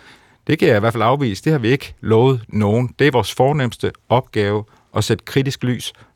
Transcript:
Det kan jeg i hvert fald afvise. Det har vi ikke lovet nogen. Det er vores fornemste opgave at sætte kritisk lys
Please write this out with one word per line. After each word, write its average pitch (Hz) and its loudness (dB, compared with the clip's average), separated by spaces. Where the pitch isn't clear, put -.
Det 151 0
kan 180 2
jeg 120 4
i 101 0
hvert 113 2
fald 110 -4
afvise. 123 0
Det 156 2
har 156 0
vi 110 -2
ikke - -2
lovet 120 2
nogen. 107 0
Det 135 2
er 151 4
vores 120 0
fornemste 131 0
opgave 107 -2
at 107 0
sætte 110 -2
kritisk 135 -2
lys 123 -4